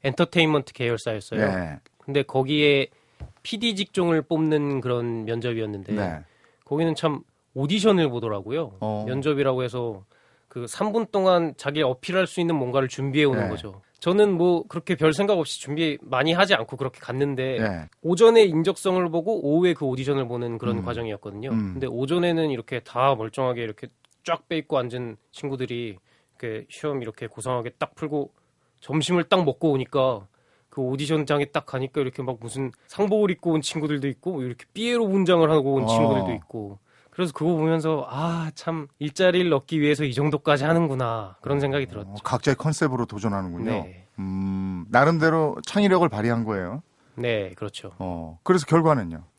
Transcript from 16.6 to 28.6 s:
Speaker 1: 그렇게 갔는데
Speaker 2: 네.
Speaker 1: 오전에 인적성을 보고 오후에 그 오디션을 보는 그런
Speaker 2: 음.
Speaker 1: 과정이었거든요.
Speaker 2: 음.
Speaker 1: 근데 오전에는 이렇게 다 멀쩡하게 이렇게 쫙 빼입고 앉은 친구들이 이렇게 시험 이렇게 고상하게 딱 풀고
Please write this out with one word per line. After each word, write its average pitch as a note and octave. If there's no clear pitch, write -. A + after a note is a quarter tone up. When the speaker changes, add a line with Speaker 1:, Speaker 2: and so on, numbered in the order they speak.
Speaker 1:
그렇게 C3
갔는데 C3
Speaker 2:
네. F2+
Speaker 1:
오전에 A3
인적성을 F3+
보고 E3+
오후에 E3
그 D3+
오디션을 C3+
보는 A#2+
그런 A#2
Speaker 2:
음. F#2+
Speaker 1:
과정이었거든요. A2
Speaker 2:
음. G#2+
Speaker 1:
근데 C3
오전에는 D#3+
이렇게 A#2+
다 C3
멀쩡하게 A#2+
이렇게 A2
쫙 -
빼입고 D#3
앉은 A#2+
친구들이 B2
이렇게 A2
시험 C#3
이렇게 A2+
고상하게 A#2+
딱 -
풀고 D3